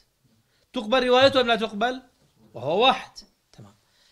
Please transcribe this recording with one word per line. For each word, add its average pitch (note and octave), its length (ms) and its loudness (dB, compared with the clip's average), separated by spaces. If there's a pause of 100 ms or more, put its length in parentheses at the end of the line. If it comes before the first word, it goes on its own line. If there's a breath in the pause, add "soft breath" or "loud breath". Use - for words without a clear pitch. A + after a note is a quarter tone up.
(720)
تقبل B3 340 -2
روايته C4 340 4
أم A#3+ 60 0
لا A#3 100 0
تقبل؟ A3+ 460 -4 (520)
وهو D#3 320 -2
واحد، - 240 0 (420)
تمام. - 220 -20 (380)